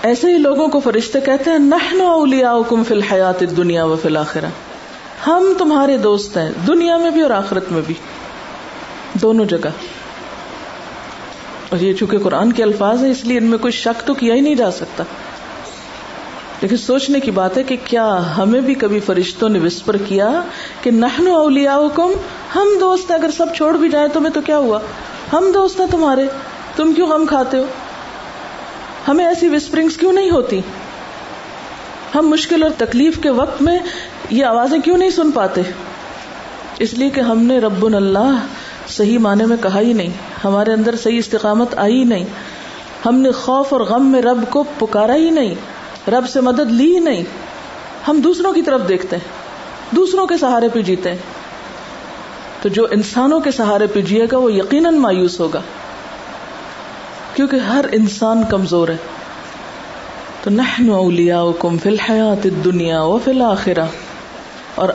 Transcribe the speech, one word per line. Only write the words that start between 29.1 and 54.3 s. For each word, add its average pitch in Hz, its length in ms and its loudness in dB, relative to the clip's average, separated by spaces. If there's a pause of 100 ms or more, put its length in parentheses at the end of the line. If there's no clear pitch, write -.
ایسی 339 240 2
وسپرنگز 320 480 0
کیوں 370 160 4
نہیں 381 160 4
ہوتی؟ 233 320 0 (1500)
ہم 311 140 4
مشکل 311 340 2
اور 311 140 4
تکلیف 247 440 2
کے 294 80 2
وقت 262 320 0
میں 339 180 4 (500)
یہ 254 160 2
آوازیں 247 340 2
کیوں 349 180 2
نہیں 370 120 4
سن 330 220 2
پاتے؟ 190 300 0 (1160)
اس 226 140 -2
لیے 262 160 0
کہ 269 100 -2
ہم 233 240 2
نے 254 160 4
ربنا 214 380 2
اللہ 196 380 2 (520)
صحیح 220 320 2
معنی 208 260 4
میں 226 180 2
کہا 190 160 0
ہی 240 140 4
نہیں، 180 160 0 (340)
ہمارے 202 300 2
اندر 220 220 2
صحیح 226 220 0
استقامت 226 600 0
آئی 220 220 2
ہی 262 40 2
نہیں، 208 220 2 (800)
ہم 240 100 4
نے 262 160 4
خوف 269 420 0
اور 247 80 2
غم 233 240 2
میں 262 160 6
رب 240 280 2
کو 285 140 2 (160)
پکارا 220 360 2
ہی 320 140 4
نہیں، 247 260 2 (540)
رب 240 200 2
سے 269 120 0
مدد 254 300 2
لی 277 220 6
ہی 370 60 4
نہیں، 254 240 0 (840)
ہم 302 120 4
دوسروں 359 340 2
کی 330 80 4
طرف 269 280 2
دیکھتے 185 260 0
ہیں، 175 80 -6 (720)
دوسروں 370 320 4
کے 339 100 0
سہارے 240 320 2
پہ 233 120 0
جیتے 180 300 0
ہیں۔ 180 60 -6 (1500)
تو 202 60 2
جو 220 220 2
انسانوں 247 480 2
کے 294 120 0
سہارے 208 360 2
پہ 208 140 0
جیے 208 300 2